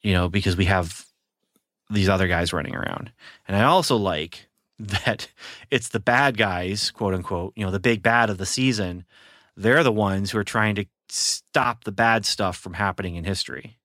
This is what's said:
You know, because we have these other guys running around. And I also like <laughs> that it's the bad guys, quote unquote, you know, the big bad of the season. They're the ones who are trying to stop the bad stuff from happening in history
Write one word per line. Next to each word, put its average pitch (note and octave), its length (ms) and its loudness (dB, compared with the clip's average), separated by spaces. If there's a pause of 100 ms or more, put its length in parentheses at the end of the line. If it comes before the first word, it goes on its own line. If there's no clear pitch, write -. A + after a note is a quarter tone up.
You G#2 120 2
know, F2+ 160 2
because F#2 280 0
we F#2+ 80 2
have F2+ 400 0 (840)
these G2+ 200 2
other F#2+ 180 2
guys F2 260 0
running - 220 -4
around. - 360 -8 (360)
And F#2+ 80 -2
I G#2 80 4
also D#3+ 320 4
like F2+ 540 -2 (140)
<laughs> - 160 -20
that G#2 500 -4 (400)
it's A#2+ 200 -2
the A2+ 120 -2
bad B2 360 2
guys, G2 540 -2
quote G2 220 -2
unquote, F2+ 420 -4
you G#2+ 100 -6
know, F#2 60 -2
the G2 80 -2
big G#2+ 240 0
bad A#2 260 4
of G2 80 -4
the F#2 80 -6
season. G2+ 600 -2 (500)
They're B2 280 4
the C3 100 6
ones G2 380 2
who A2+ 80 0
are G2+ 40 0
trying G#2+ 320 2
to G2+ 100 -2 (220)
stop - 760 -2
the G#2+ 60 -6
bad A2+ 340 2
stuff F#2 320 -2
from - 160 -12
happening F#2 420 -4
in E2+ 100 -6
history F#2 600 -8